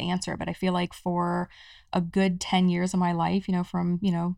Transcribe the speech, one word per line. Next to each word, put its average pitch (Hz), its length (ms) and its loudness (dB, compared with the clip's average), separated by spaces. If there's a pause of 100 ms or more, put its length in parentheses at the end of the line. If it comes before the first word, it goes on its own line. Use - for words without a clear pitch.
(120)
answer. - 260 -4
But - 100 -6
I 175 60 -4
feel 185 180 0
like 175 220 0
for 175 560 -2 (420)
a 190 80 2
good 180 400 2
ten 185 300 4
years 180 240 0
of 185 60 2
my 175 120 2
life, 170 360 0
you 190 80 0
know, 180 80 0
from, 175 400 -2
you 190 80 2
know, 170 260 0